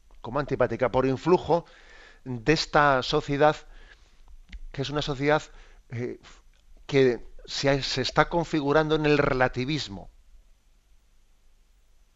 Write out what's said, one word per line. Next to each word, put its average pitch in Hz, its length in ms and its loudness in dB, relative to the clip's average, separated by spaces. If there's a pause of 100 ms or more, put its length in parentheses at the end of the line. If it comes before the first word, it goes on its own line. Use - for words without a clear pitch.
(200)
como 120 180 -8
antipática 120 540 0
por 131 140 2
influjo 160 600 2 (560)
de 123 300 -2
esta 147 500 4
sociedad, 151 540 2 (1120)
que 139 120 -8
es 127 80 -8
una 147 120 -4
sociedad, 147 400 0 (480)
eh, 117 300 -10 (640)
que 131 400 2 (200)
se, 139 360 -2
se - 180 -6
está - 280 0
configurando 156 640 0
en 156 120 0
el 147 120 4
relativismo, 127 880 -2 (2000)